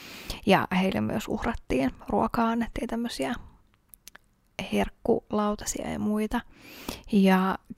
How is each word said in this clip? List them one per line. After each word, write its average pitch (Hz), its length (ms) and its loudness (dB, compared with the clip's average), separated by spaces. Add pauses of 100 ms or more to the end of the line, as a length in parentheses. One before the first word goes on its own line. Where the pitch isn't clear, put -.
(460)
Ja 180 220 6 (120)
heille 190 220 2
myös 214 260 -2
uhrattiin 247 640 0 (180)
ruokaa, 226 400 2
annettiin 233 380 -2
tämmösiä 240 480 -4 (1400)
herkkulautasia - 1160 -2
ja 220 100 -6
muita. 214 420 -2 (720)
Ja 190 460 6 (200)